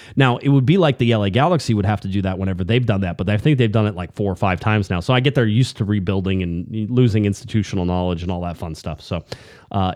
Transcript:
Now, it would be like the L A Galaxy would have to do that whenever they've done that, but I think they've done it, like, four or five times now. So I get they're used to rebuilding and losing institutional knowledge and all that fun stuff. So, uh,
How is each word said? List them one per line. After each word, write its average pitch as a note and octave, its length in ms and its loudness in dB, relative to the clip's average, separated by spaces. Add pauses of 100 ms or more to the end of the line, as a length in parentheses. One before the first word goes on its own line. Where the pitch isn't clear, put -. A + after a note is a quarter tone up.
(160)
Now, B2+ 220 4
it C#3 120 -2
would C#3 160 4
be E3 120 4
like D#3 200 2
the A#2 140 2
L G#2+ 120 2
A G2+ 80 2
Galaxy C#3 420 2
would G2+ 120 0
have G#2+ 160 0
to G2 60 -8
do G2 140 -2
that F#2 160 -2
whenever F#2 260 -4
they've A#2+ 220 2
done G2 160 0
that, F2 160 -4
but F#2+ 120 -2
I G#2 80 2
think C#3+ 200 2
they've A#2 140 2
done G#2+ 160 2
it, G2+ 80 -4
like, F2 180 -10
four G2+ 180 -2
or F2 40 -2
five F#2 240 0
times G#2+ 300 0
now. F2+ 100 0
So B2+ 140 0
I B2+ 60 4
get C3 140 0
they're A#2+ 140 2
used A#2 300 0
to G#2+ 80 -2
rebuilding F#2+ 580 0
and F2+ 480 -6
losing A2+ 340 4
institutional G2+ 600 -2
knowledge F2+ 360 -2
and F2+ 100 -6
all F2 100 -6
that F2 160 -8
fun D#2+ 180 -10
stuff. - 260 -10
So, E2+ 220 -8 (480)
uh, F#2 240 0